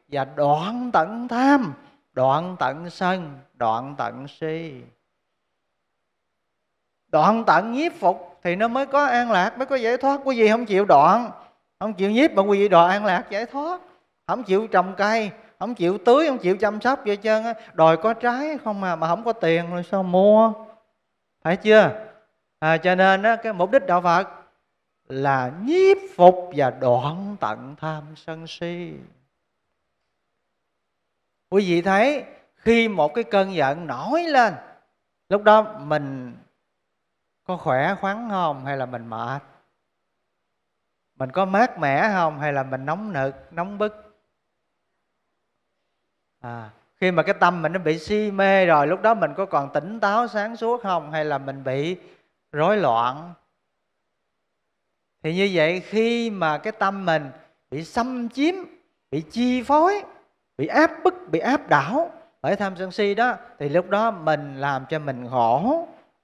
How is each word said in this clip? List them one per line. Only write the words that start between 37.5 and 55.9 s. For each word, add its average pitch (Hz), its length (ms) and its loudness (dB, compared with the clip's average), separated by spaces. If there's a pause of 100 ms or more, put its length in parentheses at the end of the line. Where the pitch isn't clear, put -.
khỏe 156 380 0
khoắn 202 360 -6
không 156 340 -4
hay 139 120 -6
là 131 100 -6
mình 117 240 -12
mệt? 117 320 -8 (1700)
Mình 131 160 -8
có 190 120 -2
mát 196 340 0
mẻ 151 340 0
không 160 280 -2
hay 147 120 -4
là 139 100 -2
mình 131 240 -8
nóng 196 260 -6
nực, 139 220 -4 (160)
nóng 185 280 -10
bức? 214 360 -8 (2250)
À, 117 300 -14 (260)
khi 185 140 0
mà 165 120 2
cái 196 120 0
tâm 175 280 2
mình 156 100 -2
nó 185 60 -6
bị 160 200 -2
si 208 320 -2
mê 196 360 4
rồi, 147 200 4
lúc 185 160 -2
đó 220 120 4
mình 160 200 -2
có 190 120 -6
còn 143 260 -4
tỉnh 185 280 -6
táo 214 280 0
sáng 214 280 -6
suốt 233 260 -4
không 165 300 -4
hay 156 120 -2
là 147 140 -4
mình 135 260 -10
bị 143 320 -4 (560)
rối 170 240 0
loạn? 139 560 -2 (1900)
Thì 160 120 -4
như 196 180 0
vậy, 170 280 2
khi 226 500 -2